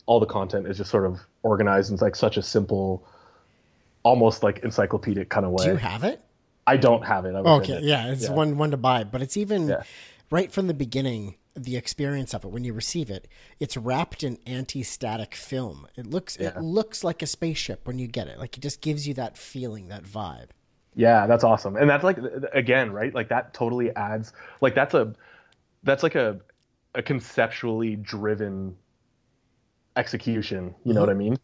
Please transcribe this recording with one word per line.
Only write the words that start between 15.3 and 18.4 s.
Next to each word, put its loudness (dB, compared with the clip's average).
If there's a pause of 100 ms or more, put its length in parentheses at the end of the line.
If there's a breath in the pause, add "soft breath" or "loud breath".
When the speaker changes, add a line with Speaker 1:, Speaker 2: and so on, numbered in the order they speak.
Speaker 2:
film. -8 (100)
It -12
looks, -6
it -6
Speaker 1:
Yeah. -10
Speaker 2:
looks -4
like -2
a -6
spaceship -6
when -6
you -6
get -6
it. -16
Like, -12